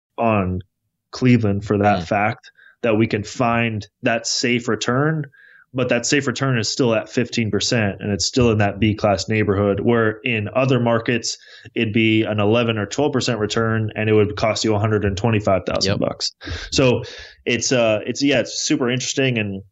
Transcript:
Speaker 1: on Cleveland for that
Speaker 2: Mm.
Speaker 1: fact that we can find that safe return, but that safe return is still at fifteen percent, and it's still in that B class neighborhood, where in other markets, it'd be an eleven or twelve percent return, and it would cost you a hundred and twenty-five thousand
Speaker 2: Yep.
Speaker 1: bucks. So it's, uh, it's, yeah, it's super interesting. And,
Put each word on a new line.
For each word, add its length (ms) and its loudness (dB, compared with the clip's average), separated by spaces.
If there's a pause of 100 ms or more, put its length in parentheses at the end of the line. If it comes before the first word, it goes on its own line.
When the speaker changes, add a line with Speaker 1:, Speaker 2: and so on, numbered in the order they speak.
(180)
Speaker 1:
on 420 0 (520)
Cleveland 540 2
for 140 0
that 240 2
Speaker 2:
Mm. 40 -14
Speaker 1:
fact 420 -2 (320)
that 160 2
we 100 4
can 160 -2
find 640 -2 (160)
that 260 0
safe 400 -2
return, 560 0 (500)
but 160 0
that 160 0
safe 220 0
return 300 0
is 100 -2
still 280 2
at 120 -2
fifteen 440 -2
percent, 500 0
and 100 -4
it's 140 -2
still 260 2
in 60 2
that 220 0
B 160 2
class 340 0
neighborhood, 500 0
where 440 0
in 320 -2
other 240 2
markets, 580 0 (380)
it'd 180 -2
be 300 4
an 160 -2
eleven 380 2
or 100 -2
twelve 260 -2
percent 260 -2
return, 560 -2
and 140 0
it 40 4
would 220 4
cost 300 -2
you 100 2
a 40 0
hundred 260 2
and 100 0
twenty-five 500 2
thousand 280 -2
Speaker 2:
Yep. 60 -4
Speaker 1:
bucks. 320 -4 (400)
So 320 2 (420)
it's, 260 -2
uh, 340 2
it's, 180 -6
yeah, 160 4
it's 220 -4
super 280 0
interesting. 480 0
And, 240 -4 (100)